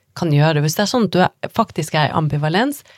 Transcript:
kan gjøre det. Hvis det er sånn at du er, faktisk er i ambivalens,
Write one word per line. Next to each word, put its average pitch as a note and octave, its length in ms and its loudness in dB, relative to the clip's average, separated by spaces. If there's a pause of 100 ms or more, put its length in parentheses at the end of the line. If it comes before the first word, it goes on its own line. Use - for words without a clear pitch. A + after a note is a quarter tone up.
(140)
kan F3 160 -2
gjøre D3 280 4
det. D3 40 0
Hvis D#3 140 -2
det G#3 80 0
er G3+ 80 -2
sånn A#3 140 2
at F3 80 -2
du A3 60 4
er, F#3 120 2 (140)
faktisk - 500 -6
er D3+ 140 2
i - 40 -4
ambivalens, D#3+ 680 -2 (160)